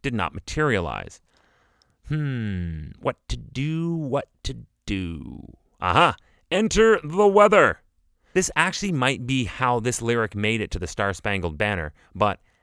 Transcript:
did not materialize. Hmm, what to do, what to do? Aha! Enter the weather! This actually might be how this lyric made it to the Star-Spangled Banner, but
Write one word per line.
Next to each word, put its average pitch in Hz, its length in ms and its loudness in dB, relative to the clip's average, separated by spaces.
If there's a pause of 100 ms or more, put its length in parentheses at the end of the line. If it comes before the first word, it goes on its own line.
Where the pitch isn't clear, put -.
did 135 140 -4
not 90 180 -2
materialize. 87 880 -4 (880)
Hmm, 104 800 -4 (120)
what - 200 -4 (100)
to - 80 -2
do, 156 580 -4
what 143 340 -4 (140)
to - 140 -6 (280)
do? 85 720 -8 (240)
Aha! 110 360 4 (340)
Enter 208 540 4
the 185 240 4
weather! 196 540 6 (520)
This 185 220 2
actually 185 340 0
might 131 380 0
be 127 160 0
how 123 340 -2
this 117 240 -2
lyric 117 320 0
made 107 260 -2
it 101 120 -8
to 87 80 -4
the 90 80 -6
Star-Spangled 95 680 -4
Banner, 92 360 -2 (200)
but 98 280 0 (220)